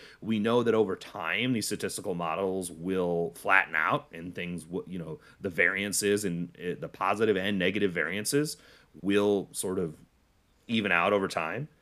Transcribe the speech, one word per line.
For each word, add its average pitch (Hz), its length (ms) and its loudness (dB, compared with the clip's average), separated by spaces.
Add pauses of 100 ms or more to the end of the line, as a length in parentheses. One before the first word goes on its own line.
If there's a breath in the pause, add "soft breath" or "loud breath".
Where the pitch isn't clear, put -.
(200 loud breath)
We 110 180 -2
know 113 240 4
that 117 120 4
over 98 220 4
time, 101 560 -2
these 110 140 0
statistical 98 480 -4
models 90 560 -2
will 87 680 -2
flatten 95 380 4
out 87 380 0
and 85 220 -10
things, 87 300 -8
w-, 87 220 -6
you 92 120 -8
know, 80 200 -10 (220 soft breath)
the 98 80 -4
variances 98 800 2
and, 85 320 -4
uh, 87 200 -4
the 76 100 -8
positive 104 480 2
and 98 220 0
negative 95 340 2
variances 104 640 -2 (440 soft breath)
will 101 500 4
sort 92 260 -4
of 82 160 -2 (720)
even 107 240 2
out 87 220 4
over 98 120 2
time. 90 420 -4 (140 soft breath)